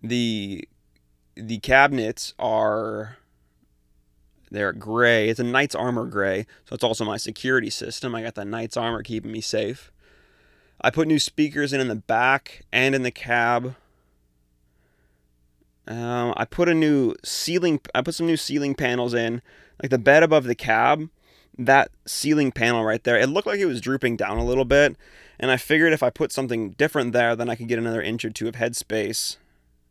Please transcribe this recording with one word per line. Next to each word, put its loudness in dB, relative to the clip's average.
The, -4
the -8
cabinets 2
are, -2
they're -2
gray. 2
It's -2
a -2
Knight's 0
Armor -4
gray, -2
so -10
it's -2
also -2
my -4
security -2
system. -10
I -8
got -10
the -10
Knight's -8
Armor -4
keeping -8
me -8
safe. -6
I 2
put 0
new 4
speakers -2
in, 0
in 0
the -2
back 0
and 2
in 0
the -2
cab. 0
Um, -4
I -2
put 0
a 4
new 2
ceiling, -2
I 2
put -6
some -4
new 2
ceiling -4
panels -2
in. -2
Like, -6
the 4
bed 8
above 4
the -2
cab, 2
that 4
ceiling 2
panel 2
right 0
there, 4
it 4
looked -2
like -2
it 2
was -2
drooping 0
down -4
a -2
little 2
bit, 4
and -2
I 4
figured 4
if 0
I 2
put -2
something -4
different 0
there, 2
then -4
I -4
could -10
get 0
another -2
inch -4
or -4
two -6
of -6
headspace. -4